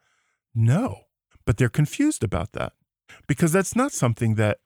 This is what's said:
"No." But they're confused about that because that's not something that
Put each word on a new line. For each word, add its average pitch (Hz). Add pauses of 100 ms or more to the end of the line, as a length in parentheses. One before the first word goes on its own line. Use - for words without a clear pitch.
(540)
"No." 117 (400)
But 123
they're 123
confused 277
about 95
that - (540)
because 151
that's 190
not 269
something 117
that 107